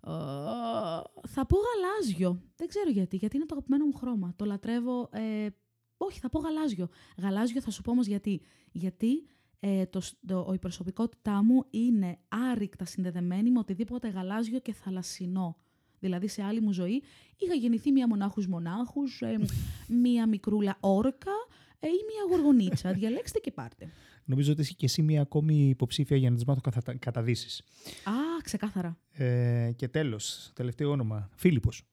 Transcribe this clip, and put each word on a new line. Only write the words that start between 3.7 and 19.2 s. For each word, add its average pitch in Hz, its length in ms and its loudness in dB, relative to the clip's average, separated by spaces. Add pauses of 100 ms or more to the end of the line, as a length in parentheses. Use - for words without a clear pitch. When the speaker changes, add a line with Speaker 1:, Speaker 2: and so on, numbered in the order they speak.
Speaker 1:
μου 285 60 2
χρώμα. 214 440 -4
Το 202 80 -6
λατρεύω, 233 680 -4
ε, 214 340 -4 (500)
όχι, 370 240 -6
θα 254 80 -6
πω 311 100 -2
γαλάζιο. 302 500 -2 (300)
Γαλάζιο 208 420 0
θα 233 100 -6
σου 190 120 -10
πω - 80 -4
όμως 240 160 2
γιατί. 202 340 -2 (320)
Γιατί, 220 540 -2 (340)
ε, 196 260 0
το 185 140 -4
σ-, - 140 -10 (120)
το, 185 280 -2
η 185 40 -2
προσωπικότητά 202 840 -2
μου 247 260 8
είναι 214 480 2 (100)
άρρηκτα 220 560 -2
συνδεδεμένη 180 680 0
με 247 80 6
οτιδήποτε 226 500 -4
γαλάζιο 214 500 -4
και 240 140 -8
θαλασσινό. 185 840 -4 (420)
Δηλαδή, 185 300 -2
σε 202 140 -6
άλλη 208 180 -2
μου 214 120 2
ζωή 185 300 0 (340)
είχα 359 180 0
γεννηθεί 240 380 2
μία 262 160 6
μονάχους 202 380 0
μονάχους, 196 760 -4